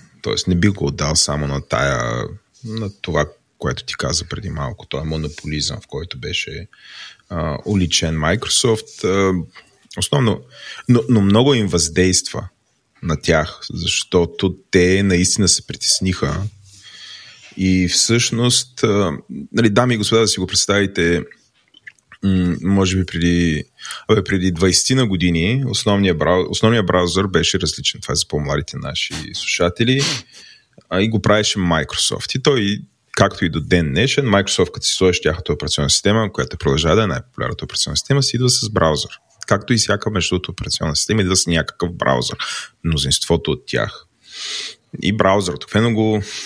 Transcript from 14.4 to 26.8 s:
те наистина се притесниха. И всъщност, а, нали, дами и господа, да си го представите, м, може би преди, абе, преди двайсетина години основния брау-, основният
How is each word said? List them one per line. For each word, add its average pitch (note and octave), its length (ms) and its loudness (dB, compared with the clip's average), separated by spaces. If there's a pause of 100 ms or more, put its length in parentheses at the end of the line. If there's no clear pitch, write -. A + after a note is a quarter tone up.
те F#2 320 4
наистина F#2 440 2
се - 200 0
притесниха. - 720 -2 (1160)
И F#2 300 4
всъщност, - 960 0
а, G2+ 280 2 (400)
нали, A#2 180 4
дами A#2+ 240 4
и A2+ 40 2
господа, A2 240 2
да A2 60 4
си - 120 -2
го F#2 80 -2
представите, F#2 760 2 (1000)
м, F#2 400 2
може F#2+ 340 2
би F#2 80 2
преди, E2+ 580 2 (440)
абе, G#2+ 160 4
преди F#2 280 0
двайсетина F#2+ 560 2
години F2+ 600 0
основния G2+ 480 2
брау-, E2+ 340 2
основният A2 360 2